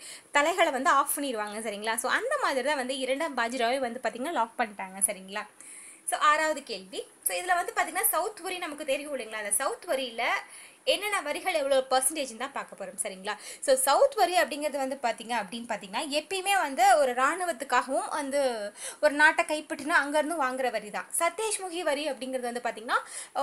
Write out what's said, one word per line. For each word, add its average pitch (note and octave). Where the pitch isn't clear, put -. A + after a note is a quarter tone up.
தலைகளை D#4+
வந்து C4+
ஆஃப் D4
பண்ணிடுவாங்க, G#3+
சரிங்களா? A3
So, A#3
அந்த A4+
மாதிரி C#4
தான் D4
வந்து C4
இரண்டாம் C4+
பாஜிராவை A#3+
வந்து B3
பாத்தீங்கன்னா B3
லாக் A#3+
பண்ணிட்டாங்க, G3
சரிங்களா? G3
So, -
ஆறாவது D4+
கேள்வி. G3+
So, -
இதுல F4+
வந்து F#4
பாத்தீங்கன்னா F4+
சவுத் F4+
வரி F4+
நமக்கு D#4
தெரியும் D4
இல்லைங்களா? G#3+
அந்த G#3
சவுத் E4
வரியில B3+
என்னென்ன G4
வரிகள் D#4
எவ்வளோ C#4
பர்சன்டேஜ்னு C4
தான் C4+
பார்க்க G3
போறோம், F#3+
சரிங்களா? G3
So, C#4+
சவுத் D#4
வரி F4+
அப்படிங்கிறது D4
வந்து C4+
பாத்தீங்க A#3
அப்படின்னு A#3
பாத்தீங்கன்னா, G#3
எப்பயுமே F#4+
வந்து D4+
ஒரு C4+
ராணுவத்துக்காகவும் C#4
வந்து C#4+
ஒரு D4+
நாட்டை D#4
கைப்பற்றினா D#4
அங்கேருந்து D4+
வாங்குற B3+
வரி G#3+
தான். F#3+
சத்தேஷ்முகி F4+
வரி D4
அப்படிங்கிறது C4
வந்து A#3+
பாத்தீங்கன்னா, A#3